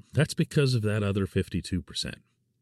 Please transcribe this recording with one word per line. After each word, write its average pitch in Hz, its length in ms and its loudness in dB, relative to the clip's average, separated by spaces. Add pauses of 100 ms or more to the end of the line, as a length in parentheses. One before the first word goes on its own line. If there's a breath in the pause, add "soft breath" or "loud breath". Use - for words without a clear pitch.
(120)
that's 139 220 0
because 143 400 2
of 117 80 2
that 104 200 0
other 98 240 2
fifty-two 92 560 -2
percent. - 380 -6 (420)